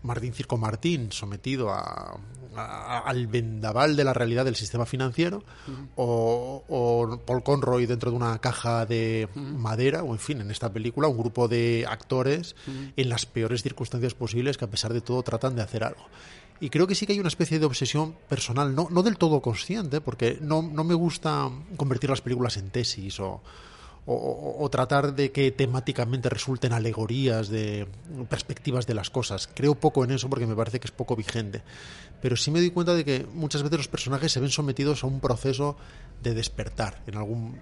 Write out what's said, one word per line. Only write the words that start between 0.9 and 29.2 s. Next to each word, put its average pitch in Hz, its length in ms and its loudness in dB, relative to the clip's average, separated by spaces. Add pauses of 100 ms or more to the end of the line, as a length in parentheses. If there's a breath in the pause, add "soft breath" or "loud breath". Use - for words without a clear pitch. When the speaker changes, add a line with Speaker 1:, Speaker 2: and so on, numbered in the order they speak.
Speaker 1:
sometido 107 580 -2
a, - 480 -6 (380)
a, 110 500 -6
al 127 200 0
vendaval 113 720 2
de 143 80 6
la 131 80 4
realidad 120 320 2
del 123 120 2
sistema 117 300 -2
financiero 135 520 0 (300 loud breath)
Speaker 2:
Ujú. 135 280 -12
Speaker 1:
o, 120 720 2
o 120 560 2
Paul 123 180 0
Conroy 131 440 4
dentro 120 240 0
de 117 60 0
una 117 220 0
caja 117 480 0
de 110 480 0
Speaker 2:
Ujú. 143 60 -8
Speaker 1:
madera, 135 640 0
o 131 100 -4
en 107 60 -2
fin, 139 220 -4
en 101 100 -6
esta 107 220 -4
película, 120 360 0
un 127 80 2
grupo 117 320 2
de 117 400 2
actores 135 680 0 (120)
Speaker 2:
Ujú. 135 300 -8
Speaker 1:
en 131 120 2
las 117 160 -2
peores 117 380 0
circunstancias 120 520 -2
posibles 123 440 -2
que 127 60 -4
a 101 60 -8
pesar 110 220 -2
de 117 80 0
todo 123 220 -2
tratan 127 340 -2
de 113 60 0
hacer 110 220 -4
algo. - 200 -6 (580 loud breath)
Y 147 60 -4
creo 165 180 4
que 196 80 2
sí 208 120 0
que 202 80 2
hay 202 60 0
una 180 80 0
especie 160 300 2
de 156 60 4
obsesión 147 500 0 (140)
personal, 135 460 0
no, 165 160 2
no 175 120 4
del 220 140 4
todo 151 240 6
consciente, 151 600 -2
porque 120 400 0
no, 156 180 2
no 156 240 -2
me 175 100 4
gusta 151 540 2 (300)
convertir 135 320 2
las 135 100 2
películas 120 380 0
en 95 100 -6
tesis 98 500 -4
o, 95 220 -4 (640 loud breath)
o, - 100 -2
o, - 480 -4
o 139 60 0
tratar 139 460 2
de 135 180 2
que 135 200 4
temáticamente 123 760 0
resulten 120 460 0
alegorías 113 720 2
de 104 380 -2 (420)
perspectivas 123 580 -2
de 120 60 -2
las 104 160 -2
cosas. 110 460 -4